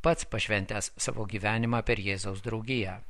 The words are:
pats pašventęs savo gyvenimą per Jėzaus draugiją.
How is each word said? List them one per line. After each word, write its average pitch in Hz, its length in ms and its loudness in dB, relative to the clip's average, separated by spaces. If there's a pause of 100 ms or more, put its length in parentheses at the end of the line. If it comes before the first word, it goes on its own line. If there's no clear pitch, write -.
pats 165 220 4
pašventęs 107 720 0
savo 117 280 -2
gyvenimą 110 580 2
per 117 140 4
Jėzaus 98 480 -2
draugiją. 113 640 -2